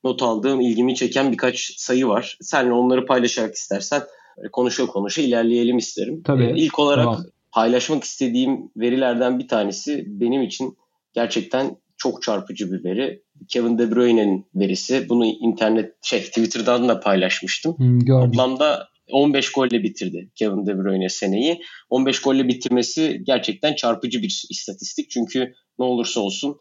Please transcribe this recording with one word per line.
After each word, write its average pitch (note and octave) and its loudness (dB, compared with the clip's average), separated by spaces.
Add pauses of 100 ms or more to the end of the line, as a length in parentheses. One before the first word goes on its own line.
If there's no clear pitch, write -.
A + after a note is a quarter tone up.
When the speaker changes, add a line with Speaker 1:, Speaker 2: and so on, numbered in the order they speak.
Speaker 1:
not B2+ -2
aldığım, B2 0
ilgimi B2 2
çeken C3+ 0
birkaç B2 -4
sayı B2+ 0
var. A2+ -2
Seninle B2+ 0
onları B2+ 2
paylaşarak A#2+ 0
istersen, G2+ -4 (440)
e, G#2 -10
konuşa B2 0
konuşa G#2 -4
ilerleyelim A#2+ 2
isterim. C3 -6
Speaker 2:
Tabii. C3 4
Speaker 1:
E, A#2+ 0
ilk D#3 2
olarak C#3+ 4
Speaker 2:
Tamam. A2 0 (280)
Speaker 1:
paylaşmak A#2+ 2
istediğim B2+ -2
verilerden B2 2
bir C3 -6
tanesi A2 -2
benim A#2+ 0
için B2+ -6 (360)
gerçekten A#2 -2 (200)
çok - -4
çarpıcı F#2+ -4
bir F2+ -6
veri. G2 -4 (240)
Kevin A#2 0
De A#2 2
Bruyne'nin A2 4 (100)
verisi. G2+ -2
Bunu A#2+ 2
internet, A2 0
şey, A2+ -2
Twitter'dan A#2 0
da A2 2
paylaşmıştım. G2+ 0
Speaker 2:
Hmm, B2 4
gördüm. B2+ 6
Speaker 1:
Toplamda C3 0 (240)
on C#3 4
beş C3+ 0
golle A#2+ 2
bitirdi F#2 -6
Kevin G#2 -2
De G2 -2
Bruyne F#2+ 0
seneyi. A#2+ -2 (280)
On C3 2
beş C3 0
golle C3+ 2
bitirmesi B2 0
gerçekten C3 -2
çarpıcı A#2+ -2
bir G2 -6
istatistik. - -10
Çünkü B2+ -4 (260)
ne B2+ 0
olursa A#2+ -2
olsun A#2+ -4